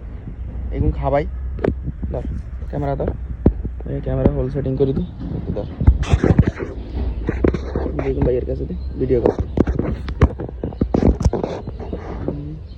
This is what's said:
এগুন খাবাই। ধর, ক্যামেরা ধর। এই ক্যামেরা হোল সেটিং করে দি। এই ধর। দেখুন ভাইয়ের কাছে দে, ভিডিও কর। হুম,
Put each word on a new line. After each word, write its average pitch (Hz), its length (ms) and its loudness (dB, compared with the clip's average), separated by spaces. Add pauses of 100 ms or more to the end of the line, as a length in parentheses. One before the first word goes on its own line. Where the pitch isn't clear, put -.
(760)
এগুন 143 240 4
খাবাই। 139 260 2 (840)
ধর, 123 140 -4 (440)
ক্যামেরা 143 300 0
ধর। 151 100 0 (800)
এই 139 160 -2
ক্যামেরা 131 300 2
হোল 131 200 0
সেটিং 135 240 0
করে 135 180 4
দি। 180 60 0 (440)
এই - 80 -2
ধর। 101 120 -4 (2500)
দেখুন 135 200 0
ভাইয়ের 123 240 2
কাছে 135 200 -4
দে, 185 60 -6 (240)
ভিডিও 127 240 2
কর। - 100 4 (3000)
হুম, 147 280 -6 (240)